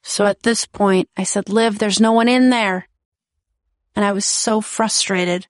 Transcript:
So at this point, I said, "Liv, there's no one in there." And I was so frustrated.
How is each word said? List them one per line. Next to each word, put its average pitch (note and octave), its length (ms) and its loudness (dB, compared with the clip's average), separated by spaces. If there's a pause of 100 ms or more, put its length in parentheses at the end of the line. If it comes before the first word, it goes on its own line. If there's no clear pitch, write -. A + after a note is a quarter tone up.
So - 220 -2
at G3+ 180 -2
this A3+ 220 0
point, F#3+ 520 0
I F#3+ 60 -4
said, G3 260 -4
"Liv, G#3+ 300 0
there's G#3 220 0
no A3 100 4
one A#3 160 4
in B3+ 220 4
there." G3+ 380 -2 (1080)
And G#3 80 0
I G3+ 80 2
was G3+ 140 -4
so - 360 -2
frustrated. F#3 880 -2